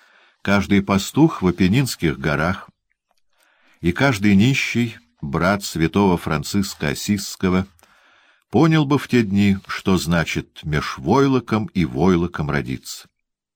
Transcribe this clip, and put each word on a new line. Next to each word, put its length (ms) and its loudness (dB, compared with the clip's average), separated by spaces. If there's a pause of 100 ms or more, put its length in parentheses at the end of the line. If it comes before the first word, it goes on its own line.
(420)
каждый 400 2
пастух 600 0
в 40 2
Апеннинских 720 0
горах 500 -2 (1120)
и 120 0
каждый 420 2
нищий, 640 2 (240)
брат 420 -2
святого 560 0
Франциска 720 -4
Осисского, 800 -2 (840)
понял 340 2
бы 140 0
в 80 -6
те 160 2
дни, 360 2 (100)
что 280 -2
значит 680 -4
меж 340 -4
войлоком 680 0
и 180 -2
войлоком 680 0
родиться. 580 -8 (480)